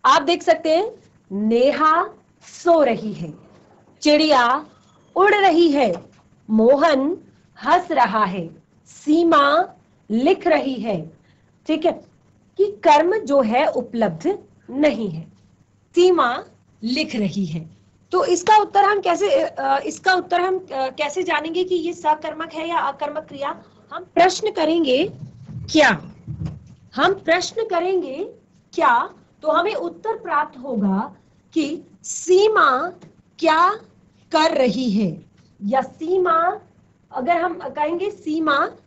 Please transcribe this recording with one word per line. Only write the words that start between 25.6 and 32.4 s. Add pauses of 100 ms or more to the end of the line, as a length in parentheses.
हम
प्रश्न
करेंगे (480)
क्या, (320)
तो
हमें
उत्तर
प्राप्त
होगा (380)
कि (200)
सीमा (460)